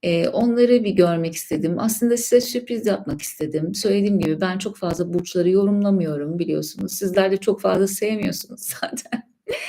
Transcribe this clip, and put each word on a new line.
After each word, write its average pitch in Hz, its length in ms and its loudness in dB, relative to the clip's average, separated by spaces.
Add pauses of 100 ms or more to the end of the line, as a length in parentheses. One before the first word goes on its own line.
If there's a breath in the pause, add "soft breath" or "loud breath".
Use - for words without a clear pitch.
E, 170 260 2
onları 240 560 4
bir 202 60 0
görmek 170 440 2
istedim. 160 440 -2
Aslında 233 380 0
size 247 240 4
sürpriz 240 460 -4
yapmak 190 360 -2
istedim. 156 520 -4
Söylediğim 202 460 2
gibi 156 200 0
ben 185 180 -2
çok 202 180 -6
fazla 175 380 -4
burçları 175 360 0
yorumlamıyorum 190 880 2
biliyorsunuz. 156 540 -4
Sizler 190 380 0
de 196 60 0
çok 202 240 0
fazla 190 260 2
sevmiyorsunuz 208 720 -4
<laughs> - 200 -10
zaten. - 420 -8 (460 loud breath)